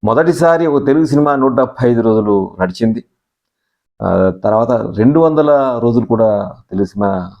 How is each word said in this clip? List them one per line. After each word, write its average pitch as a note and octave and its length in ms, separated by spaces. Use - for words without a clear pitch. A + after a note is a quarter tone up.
మొదటిసారి E3 640
ఒక C#3+ 180
తెలుగు D3+ 200
సినిమా D3 300
నూట C3 220
డెబ్బై B2+ 340
ఐదు A#2 100
రోజులు G#2 600
నడిచింది. A2 420
ఆ, F#2 320
తర్వాత A2 280
రెండు A#2 480
వందల D3 640
రోజులు A#2 220
కూడా G#2+ 500
తెలుగు F#2+ 160
సినిమా F#2+ 540